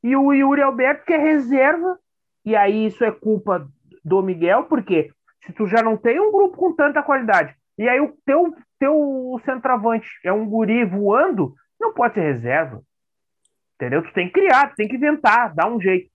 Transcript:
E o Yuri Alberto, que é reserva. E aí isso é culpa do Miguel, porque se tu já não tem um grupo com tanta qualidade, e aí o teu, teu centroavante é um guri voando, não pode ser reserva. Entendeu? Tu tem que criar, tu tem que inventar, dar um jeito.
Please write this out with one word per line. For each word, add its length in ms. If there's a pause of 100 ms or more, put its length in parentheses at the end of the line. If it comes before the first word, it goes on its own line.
E 120
o 160
Yuri 300
Alberto, 440
que 80
é 40
reserva. 800 (460)
E 100
aí 300
isso 180
é 80
culpa 560 (380)
do 160
Miguel, 440
porque 460 (340)
se 60
tu 160
já 160
não 140
tem 220
um 120
grupo 240
com 180
tanta 300
qualidade, 500 (240)
e 120
aí 100
o 140 (120)
teu, 280 (260)
teu 640
centroavante 640 (160)
é 80
um 160
guri 380
voando, 680 (260)
não 140
pode 200
ser 80
reserva. 600 (920)
Entendeu? 260
Tu 120
tem 140
que 60
criar, 360
tu 60
tem 120
que 80
inventar, 580
dar 180
um 80
jeito. 360